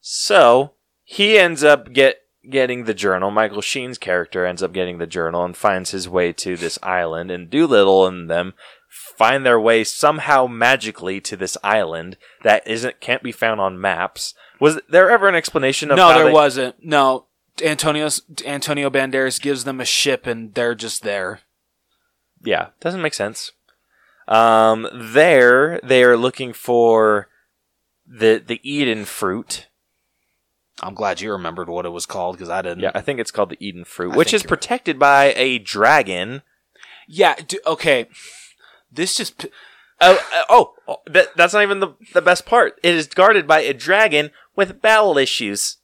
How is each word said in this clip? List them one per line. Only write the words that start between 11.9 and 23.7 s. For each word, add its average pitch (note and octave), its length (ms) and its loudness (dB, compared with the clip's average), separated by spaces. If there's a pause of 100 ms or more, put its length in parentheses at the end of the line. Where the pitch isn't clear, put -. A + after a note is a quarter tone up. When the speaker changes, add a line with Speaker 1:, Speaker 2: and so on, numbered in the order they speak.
Speaker 1:
that G#2+ 240 2
isn't, A2+ 320 -6
can't - 240 -4
be B2 80 -10
found A2 300 -4
on F#2+ 180 -4
maps. F#2 540 -6 (260)
Was D#3 200 2 (100)
there F3+ 200 4
ever G3+ 180 2
an F#3 80 2
explanation D3 540 -2
of C#3+ 80 4
Speaker 2:
No, F3+ 120 8
Speaker 1:
how C3 80 6
Speaker 2:
there D#3 80 6
Speaker 1:
they D#3 60 4
Speaker 2:
wasn't. C3+ 520 2
No, C#3 420 0 (380)
Antonio's, D3+ 580 -2 (240)
Antonio C#3+ 440 -6
Banderas C3+ 520 -2
gives C#3 220 -4
them C3+ 160 -10
a A#2+ 60 -8
ship - 420 -2
and A2+ 260 -10
they're A#2+ 220 -4
just A2 280 -10
there. G2+ 380 -8 (1000)
Speaker 1:
Yeah, F2 240 -2 (140)
doesn't F3+ 200 -6
make D#3 120 -4
sense. - 380 -10 (760)